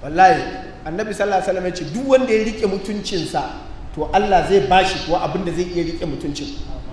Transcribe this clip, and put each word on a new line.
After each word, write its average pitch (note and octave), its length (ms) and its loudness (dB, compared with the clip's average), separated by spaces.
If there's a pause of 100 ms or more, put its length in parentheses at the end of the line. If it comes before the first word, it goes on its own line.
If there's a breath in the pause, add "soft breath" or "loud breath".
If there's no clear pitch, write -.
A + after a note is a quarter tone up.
Wallahi, F3+ 400 6 (420)
Annabi G3+ 300 -4
sallallahu G3 280 2
alaihi - 60 -2
wasallam F#3 160 0
ya F3+ 80 -2
ce, E3 120 -6 (100)
"Duk C4+ 140 -4
wanda B3+ 240 6
ya A3 120 4
riƙe A3 220 -2
mutuncinsa, F#3 760 -2 (520)
to D3+ 180 -4
Allah F#3+ 360 4
zai F#3+ 180 6
bashi F3+ 400 4
kuwa E3 160 0
abin D#3+ 220 -4
da E3+ 80 -4
zai E3 100 -2
iya F3 220 -2 (100)
riƙe F3+ 160 -6
mutuncin." C#3+ 380 -6 (440)